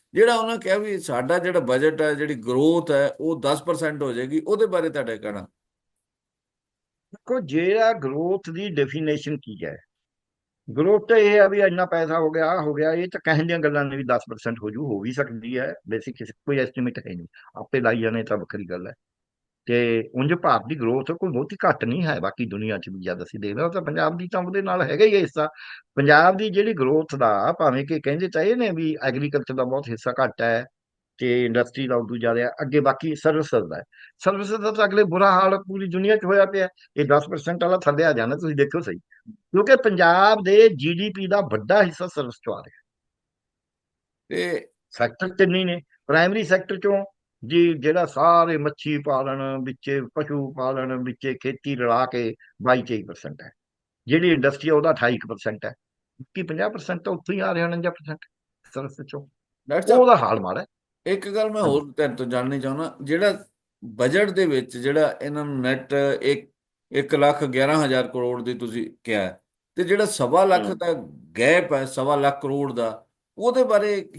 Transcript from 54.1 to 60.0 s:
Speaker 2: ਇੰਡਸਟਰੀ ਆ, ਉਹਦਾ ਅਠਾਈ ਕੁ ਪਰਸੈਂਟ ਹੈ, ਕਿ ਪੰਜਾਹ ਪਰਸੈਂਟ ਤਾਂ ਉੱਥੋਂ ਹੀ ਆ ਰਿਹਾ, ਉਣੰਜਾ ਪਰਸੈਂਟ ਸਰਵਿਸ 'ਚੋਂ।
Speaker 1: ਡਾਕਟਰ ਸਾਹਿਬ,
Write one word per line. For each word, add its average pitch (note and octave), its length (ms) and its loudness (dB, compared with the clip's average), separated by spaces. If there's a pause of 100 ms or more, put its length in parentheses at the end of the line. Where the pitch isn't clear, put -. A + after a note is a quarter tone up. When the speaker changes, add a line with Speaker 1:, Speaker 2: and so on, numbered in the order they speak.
Speaker 2:
ਇੰਡਸਟਰੀ C#3 380 0
ਆ, D#3 40 4
ਉਹਦਾ D3+ 160 4
ਅਠਾਈ B2 260 0
ਕੁ A2 120 -10
ਪਰਸੈਂਟ G#2+ 360 -8
ਹੈ, A2 100 -8 (600)
ਕਿ F#3+ 80 -4
ਪੰਜਾਹ D#3+ 280 -4
ਪਰਸੈਂਟ F3+ 340 -8
ਤਾਂ G3 80 -2
ਉੱਥੋਂ F3+ 220 -6
ਹੀ G3 60 -4
ਆ F#3+ 140 0
ਰਿਹਾ, E3+ 120 0
ਉਣੰਜਾ E3+ 240 -2
ਪਰਸੈਂਟ D#3 280 -10 (560)
ਸਰਵਿਸ C3+ 260 -8
'ਚੋਂ। C#3+ 260 -14 (440)
Speaker 1:
ਡਾਕਟਰ F3+ 180 0
ਸਾਹਿਬ, B3 140 8